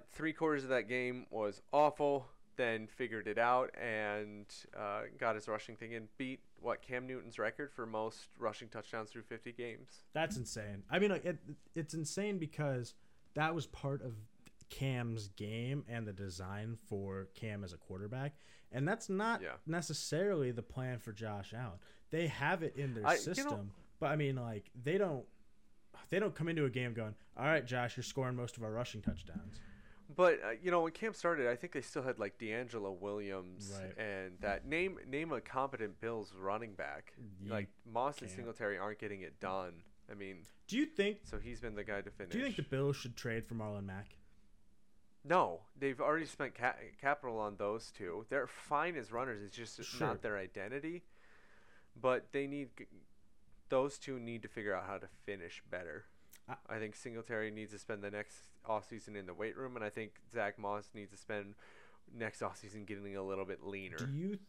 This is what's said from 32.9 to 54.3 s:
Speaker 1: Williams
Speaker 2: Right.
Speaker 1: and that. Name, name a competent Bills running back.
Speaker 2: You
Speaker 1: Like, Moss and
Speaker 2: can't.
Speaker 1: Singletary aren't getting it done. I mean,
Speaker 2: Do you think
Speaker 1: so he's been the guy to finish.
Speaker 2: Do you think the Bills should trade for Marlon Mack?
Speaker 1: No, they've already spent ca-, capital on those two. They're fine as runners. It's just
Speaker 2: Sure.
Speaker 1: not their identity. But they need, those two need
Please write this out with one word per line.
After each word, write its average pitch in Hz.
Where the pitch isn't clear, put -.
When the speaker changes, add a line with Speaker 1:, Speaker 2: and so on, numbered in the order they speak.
Speaker 1:
Williams 98
Speaker 2:
Right. 95
Speaker 1:
and 95
that. 101
Name, 170
name 151
a 120
competent 131
Bills 113
running 98
back. 73
Speaker 2:
You 98
Speaker 1:
Like, 104
Moss 120
and 120
Speaker 2:
can't. 92
Speaker 1:
Singletary 110
aren't 101
getting 101
it 80
done. 92
I 110
mean, 95
Speaker 2:
Do 190
you 285
think 208
Speaker 1:
so -
he's 117
been 113
the 104
guy 101
to 98
finish. 92
Speaker 2:
Do 226
you 262
think 254
the 160
Bills 139
should 120
trade 113
for 120
Marlon 107
Mack? 98
Speaker 1:
No, 139
they've 135
already 151
spent 131
ca-, 123
capital 139
on 104
those 104
two. 95
They're 127
fine 160
as 110
runners. 120
It's 101
just 117
Speaker 2:
Sure. 117
Speaker 1:
not 120
their 107
identity. 123
But 127
they 139
need, 139
those 139
two 131
need 117